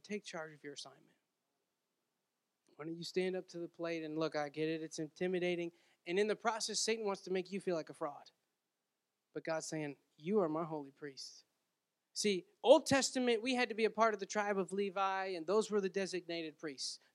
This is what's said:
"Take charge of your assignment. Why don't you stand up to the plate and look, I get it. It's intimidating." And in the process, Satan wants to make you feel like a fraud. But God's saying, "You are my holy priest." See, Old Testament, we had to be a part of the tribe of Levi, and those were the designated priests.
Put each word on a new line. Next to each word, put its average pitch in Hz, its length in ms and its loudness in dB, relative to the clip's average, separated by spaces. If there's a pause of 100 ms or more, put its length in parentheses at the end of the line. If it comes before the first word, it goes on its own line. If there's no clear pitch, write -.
"Take 202 160 -8
charge 156 300 -10
of 143 100 -20
your 143 100 -12
assignment. - 280 -16 (1800)
Why 151 80 -10
don't 165 100 -6
you 170 80 -10
stand 185 320 -2
up 180 140 -8
to 175 80 -14
the 170 100 -6
plate 165 360 -6
and 156 140 -6
look, 156 180 0
I 147 140 -2
get 156 200 -2
it. 160 120 -2
It's 156 180 -8
intimidating." 175 720 -2 (360)
And 180 120 2
in 214 80 4
the 202 80 2
process, 220 440 -2
Satan 226 240 0
wants 196 200 -2
to 180 80 -6
make 185 200 0
you 196 80 -2
feel 180 160 -2
like 156 140 -4
a 147 40 -12
fraud. 147 360 -8 (1040)
But 147 100 -8
God's 160 220 -2
saying, 151 320 -4 (200)
"You 185 220 0
are 170 80 4
my 156 160 0
holy 151 340 -6
priest." - 460 -14 (680)
See, 190 320 0 (180)
Old 269 220 10
Testament, 247 580 2
we 254 120 2
had 247 120 2
to 214 80 -8
be 220 80 2
a 208 60 4
part 220 240 4
of 196 80 -6
the 196 40 -6
tribe 202 320 0
of 180 140 0
Levi, 190 540 0 (100)
and 160 100 -6
those 208 240 4
were 202 120 2
the 190 80 0
designated 170 680 -4
priests. - 420 -8 (160)